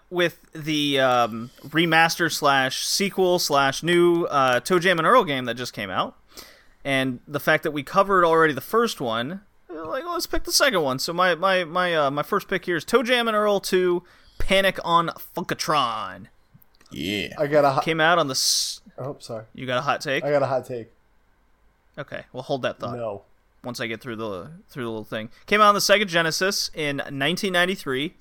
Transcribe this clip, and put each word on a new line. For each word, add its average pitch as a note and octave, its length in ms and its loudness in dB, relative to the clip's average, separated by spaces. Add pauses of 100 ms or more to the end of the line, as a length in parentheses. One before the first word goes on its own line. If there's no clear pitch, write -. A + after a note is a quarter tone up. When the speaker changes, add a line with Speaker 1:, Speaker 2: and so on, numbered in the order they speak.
Speaker 1:
with F3 300 -2 (140)
the, D3 480 -2
um, A#2+ 500 2 (160)
remaster E3 640 2
slash C3+ 560 0
sequel F#3 500 2
slash C#3 460 0
new, F3 420 4
uh, C3 360 2
ToeJam F3+ 360 2
and D#3+ 80 0
Earl A3+ 200 6
game C3+ 200 -4
that A#2 100 -4
just B2 180 -8
came G2+ 180 -8
out, D#3 240 -4 (720)
and C3 420 -2
the C#3+ 140 -6
fact D#3 220 2
that D#3+ 80 -2
we D3 120 -6
covered G3 420 2
already D#3+ 280 4
the B2+ 80 -6
first A3+ 400 -2
one, B2+ 400 -4 (280)
like, D#4+ 360 -8
let's F4 200 -6
pick - 200 -2
the F4 80 -4
second A3+ 280 2
one. C3+ 180 -2
So - 120 -6
my, F3 240 2
my, F#3 300 0
my, F3 280 -2
uh, D3 160 4
my D3 140 -2
first - 240 -4
pick F#3 180 -4
here F3 120 0
is C#3+ 80 -4
ToeJam A#3+ 420 2
and A3 80 0
Earl G#3 240 2
two, F3+ 440 0 (360)
Panic F#3+ 460 2
on E3 240 2 (260)
Funkatron. A#2+ 920 -2 (640)
Speaker 2:
Yeah. F#2 480 -4
Speaker 3:
I D3+ 80 0
got C#3+ 180 4
a C#3 60 4
hot C#3+ 120 0
Speaker 1:
Came D#3+ 160 -2
out E3 200 4
on D3+ 80 2
the C3 60 -6
s-, - 460 -2 (200)
Speaker 3:
Oh, C3+ 180 -10
sorry. A2+ 280 -12 (100)
Speaker 1:
you C3+ 100 -10
got B2 140 -2
a - 20 -2
hot C#3+ 200 -2
take? C#3+ 220 -4
Speaker 3:
I C#3+ 60 -2
got C#3+ 140 2
a - 20 2
hot B2+ 220 -2
take. A#2 240 -10 (1040)
Speaker 1:
Okay, - 340 -14
well, - 120 -12
hold C3+ 180 -2
that A#2+ 180 -4
thought. A2 160 -8
Speaker 3:
No. A2 280 -8 (400)
Speaker 1:
Once B2 160 -10
I A#2 80 -6
get A2+ 120 -8
through A#2 180 -10
the, G#2 340 -8 (180)
through C3+ 140 -10
the A#2 80 -6
little A2 120 -8
thing. A2 260 -10 (180)
Came G#3 120 2
out G#3 100 8
on G3+ 40 6
the G3 60 0
Sega G3+ 260 4
Genesis E3+ 680 0
in C#3+ 340 -4
nineteen D#3+ 440 -2
ninety-three. F3 680 -2